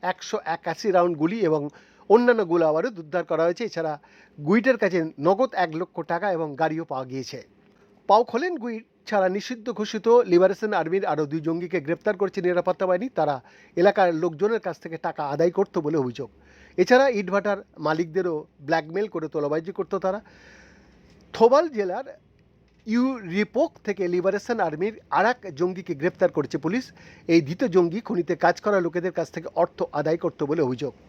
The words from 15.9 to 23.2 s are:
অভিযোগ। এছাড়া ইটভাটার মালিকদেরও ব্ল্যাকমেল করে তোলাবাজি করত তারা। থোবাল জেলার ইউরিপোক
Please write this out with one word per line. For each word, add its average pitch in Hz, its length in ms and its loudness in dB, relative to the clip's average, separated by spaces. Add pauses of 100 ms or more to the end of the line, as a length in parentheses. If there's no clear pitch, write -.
অভিযোগ। 123 260 -6 (480)
এছাড়া 247 280 6 (140)
ইটভাটার 196 400 -2 (260)
মালিকদেরও 165 500 -2 (320)
ব্ল্যাকমেল 165 460 -2
করে 160 200 -6
তোলাবাজি 156 440 -2
করত 190 160 -6 (120)
তারা। 190 140 -2 (1120)
থোবাল 262 320 6 (120)
জেলার 202 280 -4 (840)
ইউরিপোক 226 840 -2 (140)